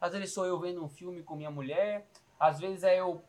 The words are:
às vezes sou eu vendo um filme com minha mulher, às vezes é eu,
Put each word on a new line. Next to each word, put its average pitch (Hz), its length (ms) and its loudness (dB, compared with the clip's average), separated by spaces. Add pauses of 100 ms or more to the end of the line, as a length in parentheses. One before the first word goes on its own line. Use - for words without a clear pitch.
às 175 120 0
vezes 190 220 -4
sou 190 100 0
eu 180 140 0
vendo 175 260 -4
um 147 40 -6
filme 175 340 -12
com 156 140 -10
minha 151 140 -8
mulher, 175 540 -2 (340)
às 151 200 4
vezes 190 240 -6
é 185 160 8
eu, 175 300 0